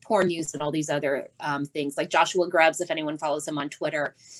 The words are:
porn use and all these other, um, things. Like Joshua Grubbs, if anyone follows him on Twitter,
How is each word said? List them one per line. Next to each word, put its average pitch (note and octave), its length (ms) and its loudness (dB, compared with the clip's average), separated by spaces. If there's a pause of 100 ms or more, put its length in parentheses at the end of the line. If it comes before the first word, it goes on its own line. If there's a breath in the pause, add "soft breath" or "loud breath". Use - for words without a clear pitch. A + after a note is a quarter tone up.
porn F#3 240 4
use E3 240 -4
and D3+ 100 -6
all D3 80 0
these D#3 180 -2
other, C#3+ 380 0 (140)
um, C#3+ 240 -2
things. C#3+ 320 -4
Like D3+ 120 -2
Joshua E3+ 400 4
Grubbs, E3 300 4
if F3 100 -4
anyone D#3 280 -2
follows D3+ 280 -2
him D#3 120 -4
on C#3+ 100 -4
Twitter, D3 480 -4 (240 loud breath)